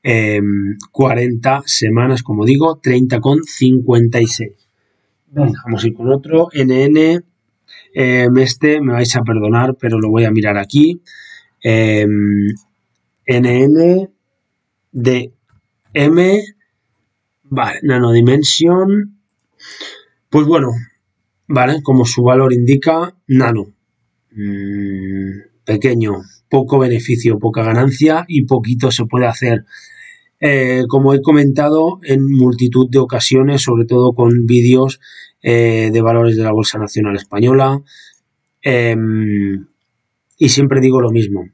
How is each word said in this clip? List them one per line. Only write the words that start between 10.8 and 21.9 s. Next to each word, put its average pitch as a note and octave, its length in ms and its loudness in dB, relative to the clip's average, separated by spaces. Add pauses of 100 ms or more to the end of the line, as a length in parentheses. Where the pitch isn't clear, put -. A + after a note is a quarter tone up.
Em, G#2 840 0 (760)
N B2 400 0
N E3+ 460 2 (800)
D B2 400 -4 (640)
M, F3 480 2 (1000)
vale, C3 380 -6
Nano B2 300 0
Dimension. E3 1080 2 (1080)
Pues D3+ 180 2
bueno, C#3 260 2 (760)
vale, C#3+ 340 0
como C3 220 2